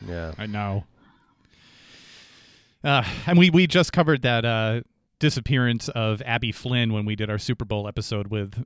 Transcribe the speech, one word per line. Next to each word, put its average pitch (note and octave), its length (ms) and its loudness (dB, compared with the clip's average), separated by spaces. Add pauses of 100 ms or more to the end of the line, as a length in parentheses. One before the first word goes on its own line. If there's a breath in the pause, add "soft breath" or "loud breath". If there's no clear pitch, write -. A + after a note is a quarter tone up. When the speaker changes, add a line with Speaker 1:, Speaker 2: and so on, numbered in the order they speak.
Speaker 1:
Yeah. E2+ 340 -8
Speaker 2:
I G#2+ 80 -10
know. G2+ 380 -4 (2000 soft breath)
Uh, C#3 200 2 (240 loud breath)
and F3 100 6
we, F3+ 140 8
we F3 160 6
just E3+ 260 2
covered D#3 300 2
that, A#2 200 2
uh, A2+ 380 0 (380)
disappearance B2 680 0
of A2 360 -2
Abby A#2 260 -2
Flynn B2 420 -2
when G#2 120 -2
we G#2+ 100 -4
did G#2 140 -4
our G#2+ 80 -2
Super A#2+ 260 -4
Bowl G#2 240 -4
episode G#2 400 -4
with G#2 380 -6